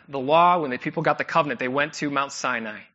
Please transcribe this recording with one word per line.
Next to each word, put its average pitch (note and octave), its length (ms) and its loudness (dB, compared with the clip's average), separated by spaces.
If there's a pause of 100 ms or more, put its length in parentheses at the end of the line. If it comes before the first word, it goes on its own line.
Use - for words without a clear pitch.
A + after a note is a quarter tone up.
the C#3 120 -6
law, E3+ 400 4
when C#3+ 120 -4
the B2 60 -4
people D#3+ 260 -4
got D3+ 140 2
the - 60 -2
covenant, D3 360 0
they B2+ 80 -2
went C#3+ 260 -2
to D3 160 -4
Mount C#3 220 -2
Sinai, A2+ 480 -4 (140)